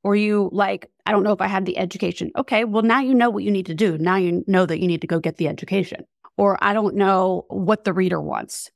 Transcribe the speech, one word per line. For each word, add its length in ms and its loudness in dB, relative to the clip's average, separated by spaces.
or 120 2
you, 360 2
like, 380 -2
"I 60 0
don't 120 2
know 80 0
if 100 0
I 60 0
have 180 -2
the 120 -4
education." 600 -6
Okay, 260 0
well, 200 0
now 160 4
you 140 2
know 160 4
what 140 -4
you 80 0
need 160 0
to 60 -6
do. 240 0
Now 180 2
you 320 0
know 180 4
that 140 -4
you 80 0
need 140 0
to 60 -8
go 120 0
get 180 -4
the 100 -2
education. 580 -4
Or, 240 4
"I 120 2
don't 220 0
know 540 2
what 340 0
the 100 0
reader 280 0
wants." 540 -8